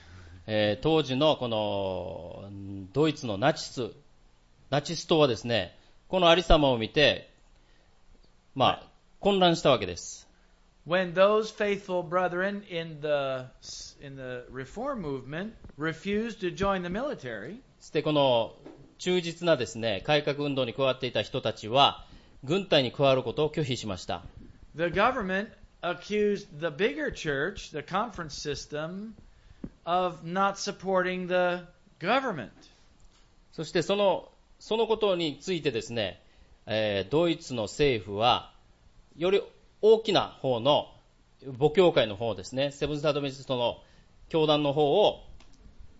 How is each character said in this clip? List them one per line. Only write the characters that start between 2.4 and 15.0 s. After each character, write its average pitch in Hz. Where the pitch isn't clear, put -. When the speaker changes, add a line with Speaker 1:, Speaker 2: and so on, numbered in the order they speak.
Speaker 1:
ド 151
イ 147
ツ -
の 98
ナ 139
チ -
ス、 113
ナ 143
チ 165
ス -
党 165
は 147
で 117
す -
ね、 110
こ 185
の 175
あ 165
り 180
さ 170
ま 139
を 117
見 110
て、 131
ま 139
あ、 101
Speaker 2:
は -
い。 -
Speaker 1:
混 196
乱 175
し 165
た 160
わ 123
け 101
で 87
す。 -
Speaker 2:
When 175
those 214
faithful 196
brethren 185
in 165
the, 139
in 139
the 127
reform 202